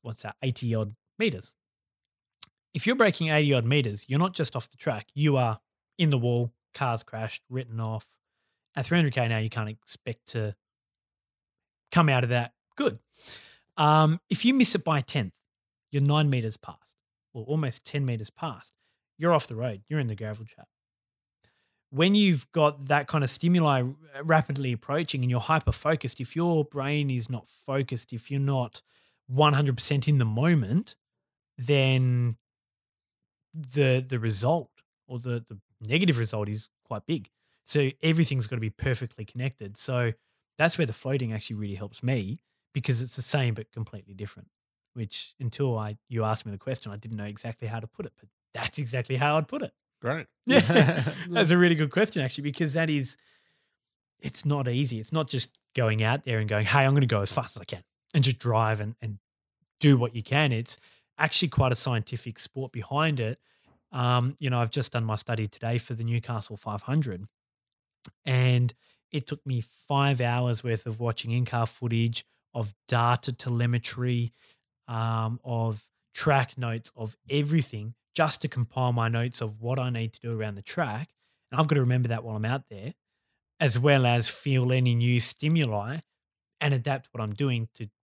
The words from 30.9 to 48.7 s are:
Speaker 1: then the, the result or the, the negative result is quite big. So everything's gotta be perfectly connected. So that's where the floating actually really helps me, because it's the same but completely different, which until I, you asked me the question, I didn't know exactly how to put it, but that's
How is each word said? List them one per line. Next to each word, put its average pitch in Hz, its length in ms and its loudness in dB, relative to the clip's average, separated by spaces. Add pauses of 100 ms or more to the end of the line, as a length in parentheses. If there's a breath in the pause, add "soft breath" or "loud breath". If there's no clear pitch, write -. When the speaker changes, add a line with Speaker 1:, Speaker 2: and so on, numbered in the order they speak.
Speaker 1:
then 127 800 2 (1160)
the, 131 540 2
the 127 120 -2
result 117 520 0 (360)
or 123 120 -10
the, 120 280 -6
the 104 120 -16 (280)
negative 160 300 0
result 107 320 -4
is 107 200 -10 (140)
quite 107 220 -10
big. 151 240 -6 (360)
So 139 240 2 (120)
everything's 156 460 2
gotta 120 120 -6
be 110 120 -2
perfectly 117 540 -4
connected. 117 520 -8
So 123 360 -2 (440)
that's 165 200 4
where 156 100 0
the 113 60 -6
floating 127 400 -4
actually 110 240 -8
really 101 180 -6
helps 101 280 -12
me, 120 340 -2 (360)
because 123 280 -2
it's 127 140 -8
the 131 60 -6
same 123 320 0
but 107 180 -10
completely 104 420 -12
different, 95 360 -14 (460)
which - 440 -8
until 123 380 -2
I, 107 200 -6 (120)
you 113 140 -2
asked 107 220 -2
me 107 60 -8
the 98 60 -8
question, 127 340 -8
I 101 60 -12
didn't 110 200 -10
know 104 80 -8
exactly 110 420 -10
how 113 120 -6
to 110 80 -12
put - 180 -12
it, - 140 -14
but - 80 -20 (260)
that's - 260 -6